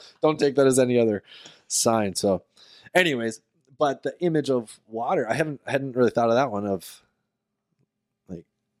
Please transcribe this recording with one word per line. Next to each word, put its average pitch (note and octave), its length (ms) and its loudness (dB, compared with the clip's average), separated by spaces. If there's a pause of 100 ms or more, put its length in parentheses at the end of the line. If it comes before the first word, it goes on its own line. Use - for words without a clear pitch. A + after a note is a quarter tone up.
(220)
don't D#3 180 2
take C#3 160 0
that C#3 120 4
as C3 120 4
any B2 200 2
other G#2+ 220 2 (460)
sign." A2 480 0
So F#2+ 260 0 (540)
anyways, C3 440 0 (380)
but C#3 260 -2
the - 160 -8
image D#3 300 0
of B2 380 -4
water, A#2 420 -4
I A2+ 60 -2
haven't, D3+ 320 -4
I A#2+ 40 -6
hadn't C3+ 240 -4
really B2 160 4
thought A#2 180 0
of A2+ 60 2
that C3+ 160 2
one, G#2 140 -4
of, - 380 -6 (1200)
like, E2+ 180 -16 (340)